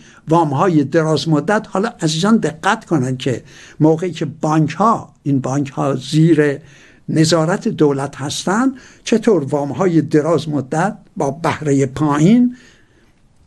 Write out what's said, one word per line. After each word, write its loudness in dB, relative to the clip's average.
وام‌های 2
دراز 0
مدت، 0
حالا -2
عزیزان 2
دقت -2
کنن -2
که -4
موقعی 2
که -8
بانک‌ها، -2
این 0
بانک‌ها -4
زیر 2
نظارت 0
دولت 0
هستن، -2
چطور 2
وام‌های -2
دراز 0
مدت -4
با -2
بهرهٔ -2
پایین 2